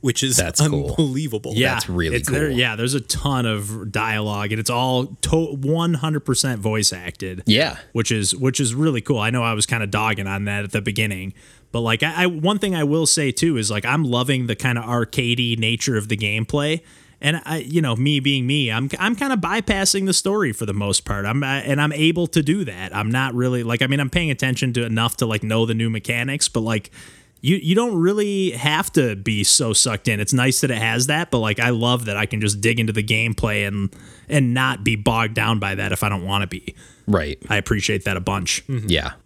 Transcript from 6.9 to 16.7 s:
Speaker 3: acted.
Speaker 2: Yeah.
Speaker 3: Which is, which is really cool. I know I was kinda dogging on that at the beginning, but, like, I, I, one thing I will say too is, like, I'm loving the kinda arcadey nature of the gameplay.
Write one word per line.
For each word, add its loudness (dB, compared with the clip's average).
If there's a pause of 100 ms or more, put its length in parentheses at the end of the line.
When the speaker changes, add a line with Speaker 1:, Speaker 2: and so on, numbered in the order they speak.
Speaker 3:
acted. -10
Speaker 2:
Yeah. 2 (140)
Speaker 3:
Which 0
is, 0
which 0
is 0
really 0
cool. 0
I 0
know 0
I 0
was 0
kinda -2
dogging -2
on -4
that -2
at -8
the -2
beginning, -4 (380)
but, -2
like, 2
I, 0
I, 4
one 0
thing 0
I 0
will 2
say 2
too 0
is, -2
like, -2
I'm 2
loving 0
the 0
kinda 0
arcadey 0
nature 0
of -4
the 0
gameplay. -2 (400)